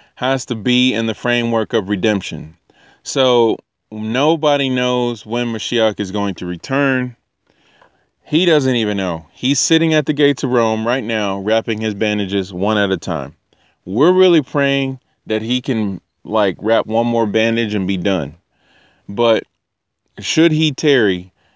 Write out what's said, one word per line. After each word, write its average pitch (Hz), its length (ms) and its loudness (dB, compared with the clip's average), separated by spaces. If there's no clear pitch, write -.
has 131 320 -2
to 123 80 -4
be 123 400 2
in 113 120 -2
the 110 80 -2
framework 117 580 -2
of 101 160 0
redemption. 92 680 -2
So 123 560 2
nobody 139 800 0
knows 123 580 -2
when 120 220 -4
Mashiach 110 500 0
is 95 140 -4
going 101 240 -2
to 90 100 -8
return. 127 680 -2
He 175 240 0
doesn't 135 300 2
even 104 200 0
know. 87 360 -4
He's 135 260 -2
sitting 160 340 2
at 151 140 2
the 151 60 -2
gates 143 320 2
of 127 60 0
Rome 113 360 2
right 123 160 0
now, 104 380 -2
wrapping 107 400 0
his 110 140 -2
bandages 101 580 -2
one 104 260 0
at 98 140 2
a 92 40 0
time. 73 380 -6
We're 123 280 0
really 185 300 4
praying 139 580 -2
that 107 160 -2
he 123 180 -2
can, 107 400 -4
like, 98 380 0
wrap 110 260 0
one 117 220 0
more 117 180 0
bandage 110 480 0
and 95 140 -2
be 98 80 -2
done. 85 400 -2
But 110 340 2
should 160 340 2
he 156 180 2
tarry, 110 640 2